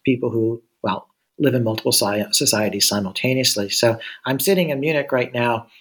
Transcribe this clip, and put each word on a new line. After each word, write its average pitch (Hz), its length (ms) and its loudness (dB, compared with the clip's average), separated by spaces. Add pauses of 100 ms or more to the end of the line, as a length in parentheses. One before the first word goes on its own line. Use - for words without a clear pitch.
people 123 280 0
who, 117 280 -2 (220)
well, - 280 -4 (280)
live 139 160 4
in 123 100 2
multiple 110 280 -2
sci-, 104 400 0
societies 107 560 0
simultaneously. 104 800 0
So 117 300 2 (260)
I'm 131 140 0
sitting 180 320 2
in 135 80 -2
Munich 147 320 0
right 123 200 0
now, 120 360 0 (140)